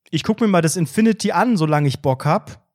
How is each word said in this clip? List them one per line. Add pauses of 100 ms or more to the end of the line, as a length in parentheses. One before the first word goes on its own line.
(100)
„Ich
guck
mir
mal
das
Infinity
an,
solange
ich
Bock
hab“?